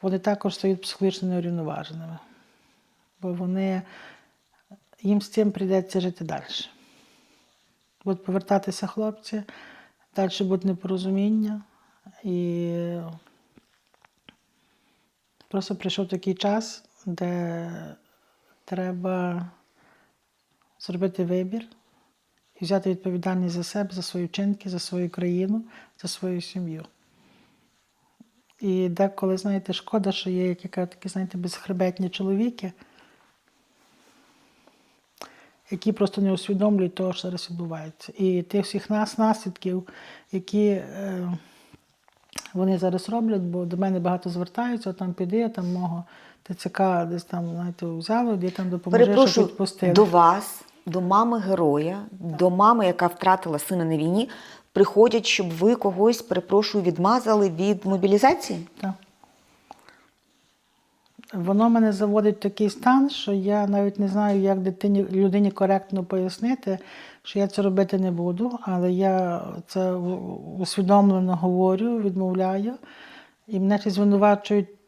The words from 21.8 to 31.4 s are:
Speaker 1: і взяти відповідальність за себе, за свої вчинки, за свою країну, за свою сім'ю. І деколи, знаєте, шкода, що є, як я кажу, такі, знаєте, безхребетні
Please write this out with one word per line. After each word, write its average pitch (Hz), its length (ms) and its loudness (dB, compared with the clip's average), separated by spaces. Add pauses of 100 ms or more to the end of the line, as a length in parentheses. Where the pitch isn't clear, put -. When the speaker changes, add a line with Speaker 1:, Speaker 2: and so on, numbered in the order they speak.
Speaker 1:
і - 40 -6
взяти 190 260 0
відповідальність 180 640 -2
за 175 80 -4
себе, 196 300 -6
за 185 100 -8
свої 175 240 -6
вчинки, 202 420 -4
за 180 100 -6
свою 180 320 -4
країну, 185 520 -2 (400)
за - 60 -10
свою 180 320 -6
сім'ю. 165 440 -10 (1800)
І 185 280 0
деколи, 190 480 0
знаєте, 190 360 -4
шкода, 196 400 -2
що - 180 -6
є, 185 180 0
як 180 160 -6
я 185 60 -12
кажу, 180 160 -4
такі, - 220 -14
знаєте, 185 300 -8
безхребетні 180 720 -4